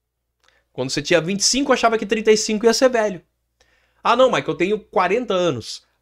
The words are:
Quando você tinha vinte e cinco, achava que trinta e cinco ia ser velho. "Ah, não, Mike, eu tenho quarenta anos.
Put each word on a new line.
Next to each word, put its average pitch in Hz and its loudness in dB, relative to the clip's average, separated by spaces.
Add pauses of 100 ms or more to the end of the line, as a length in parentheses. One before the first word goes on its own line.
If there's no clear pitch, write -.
(720)
Quando 127 -6
você 147 -4
tinha 160 2
vinte 185 -6
e - -2
cinco, 269 0
achava 226 2
que 220 -6
trinta 220 0
e 214 6
cinco 214 -4
ia 226 4
ser 254 2
velho. 214 -2 (840)
"Ah, 220 2
não, 254 4
Mike, 151 -2
eu 156 -4
tenho 190 -2
quarenta 202 -2
anos. 165 -4 (160)